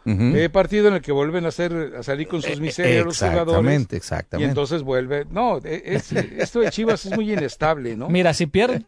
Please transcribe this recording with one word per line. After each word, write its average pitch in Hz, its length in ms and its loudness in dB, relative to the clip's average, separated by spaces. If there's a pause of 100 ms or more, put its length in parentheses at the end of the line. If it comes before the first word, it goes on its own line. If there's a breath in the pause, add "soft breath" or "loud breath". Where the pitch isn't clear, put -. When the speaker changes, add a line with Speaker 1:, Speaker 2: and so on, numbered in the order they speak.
Speaker 1:
Ujú. 110 280 4
Speaker 2:
eh, 160 140 4
partido 196 380 4
en 202 80 6
el 160 80 -2
que 147 80 -4
vuelven 156 340 0
a 165 40 -2
hacer, 170 500 -4
a - 20 -10
salir 139 260 -4
con 170 140 -4
sus 165 160 -4
Speaker 1:
Eh, - 20 -6
Speaker 2:
miserias 147 460 2
los - 80 -4
Speaker 1:
exactamente, - 380 0
Speaker 2:
jugadores. 131 420 2
Speaker 1:
exactamente. - 540 -4
Speaker 2:
Y - 20 0
entonces 143 320 0
vuelve, 135 480 -2
no, 196 340 0
e-, 156 220 -6
es, - 260 -4
Speaker 1:
<laughs> - 20 -4
Speaker 2:
esto - 480 -2
de 165 100 2
Chivas 220 340 0
es 190 100 -4
muy 214 160 -2
inestable, 147 640 -2
¿no? 127 140 -6
Speaker 3:
Mira, 175 240 4
si 170 140 0
pierde, 233 400 2